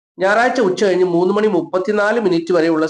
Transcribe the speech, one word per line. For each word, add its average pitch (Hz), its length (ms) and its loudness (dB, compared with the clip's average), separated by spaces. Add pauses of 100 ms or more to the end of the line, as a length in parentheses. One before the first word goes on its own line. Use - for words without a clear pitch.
(220)
ഞായറാഴ്ച 233 460 0
ഉച്ച 180 160 -2
കഴിഞ്ഞ് 180 300 2
മൂന്ന് 180 200 2
മണി 214 220 0
മുപ്പത്തിനാല് 208 680 -2
മിനിറ്റ് 170 320 -2
വരെയുള്ള 160 340 2